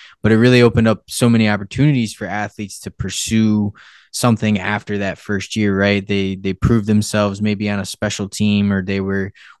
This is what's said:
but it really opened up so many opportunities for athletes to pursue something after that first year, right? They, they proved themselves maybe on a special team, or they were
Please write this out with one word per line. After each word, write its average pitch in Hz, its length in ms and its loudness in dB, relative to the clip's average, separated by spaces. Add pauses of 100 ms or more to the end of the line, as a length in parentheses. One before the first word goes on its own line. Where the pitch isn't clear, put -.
(220)
but 214 80 4
it 220 60 6
really 123 240 6
opened 117 280 4
up - 200 0
so 120 220 0
many 110 180 4
opportunities 113 640 0
for 104 140 -10
athletes 101 540 -8
to - 100 -12
pursue 107 840 -2 (400)
something 107 480 0
after 101 380 -4
that 98 200 -6
first - 380 -6
year, 101 200 0
right? 101 300 0
They, 98 300 -2
they 95 160 -6
proved 110 340 0
themselves 104 560 0
maybe 104 260 -2
on 101 120 -4
a 95 40 -6
special 101 440 -6
team, 104 440 0
or 98 80 0
they 98 200 -2
were 95 320 -4 (280)